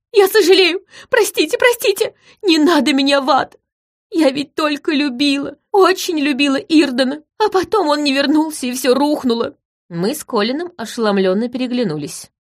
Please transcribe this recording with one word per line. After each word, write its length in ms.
"Я 140
сожалею! 580
Простите, 480
простите! 580
Не 160
надо 340
меня 280
в 100
ад! 260
Я 200
ведь 240
только 380
любила, 640
очень 480
любила 380
Ирдена, 680
а 100
потом 400
он 140
не 100
вернулся, 540
и 60
все 220
рухнуло". 600
Мы 260
с 100
Колином 520
ошеломленно 720
переглянулись. 800